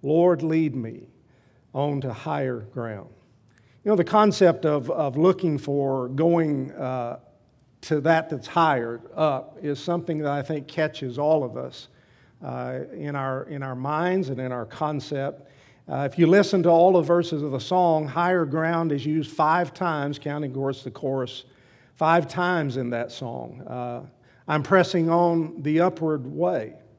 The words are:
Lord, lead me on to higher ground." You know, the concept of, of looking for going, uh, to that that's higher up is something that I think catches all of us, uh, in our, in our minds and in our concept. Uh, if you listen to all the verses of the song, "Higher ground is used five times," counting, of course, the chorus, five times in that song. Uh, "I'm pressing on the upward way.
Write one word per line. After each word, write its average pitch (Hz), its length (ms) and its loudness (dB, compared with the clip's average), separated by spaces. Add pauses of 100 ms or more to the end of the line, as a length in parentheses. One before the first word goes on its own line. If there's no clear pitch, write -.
Lord, 160 400 4
lead 160 340 0
me 117 320 -10 (640)
on 143 300 -2
to 131 100 -6
higher 131 480 -6
ground." 110 480 -10 (760)
You 208 80 0
know, 214 60 6
the 175 80 4
concept 202 600 4
of, 147 260 0
of 139 260 -2
looking 175 420 2
for 135 500 -2
going, 151 640 2
uh, 127 460 -6 (640)
to 151 200 0
that 160 280 4
that's 131 160 -6
higher 123 540 2 (140)
up 147 460 -2
is 143 180 -4
something 170 400 -2
that 147 120 -2
I 143 120 -2
think 143 260 -6
catches 147 500 -4
all 151 260 2
of 120 120 -8
us, 131 320 -12 (540)
uh, 127 380 -8 (120)
in 147 240 -8
our, 135 280 -4
in 139 180 -10
our 131 120 -8
minds 156 540 -2
and 127 120 -6
in 127 120 -4
our 120 120 -6
concept. 143 840 -6 (360)
Uh, 139 240 -4
if - 80 -8
you 170 80 6
listen 196 360 6
to 170 80 6
all 170 220 8
the 175 100 6
verses 165 400 0
of 151 80 -4
the 135 80 -4
song, 165 480 2
"Higher 175 400 0
ground 160 460 0
is 139 120 -4
used 151 260 -2
five 160 440 2
times," 147 440 -4
counting, 147 320 -6
of 127 60 -10
course, 135 260 -4
the 123 80 -10
chorus, 131 540 -6 (520)
five 165 300 4
times 170 500 -2
in 123 140 -4
that 120 200 -4
song. 123 560 -12
Uh, 123 360 -10 (440)
"I'm 151 160 0
pressing 175 480 4
on 165 520 2
the 151 180 0
upward 160 460 0
way. 147 480 -4 (240)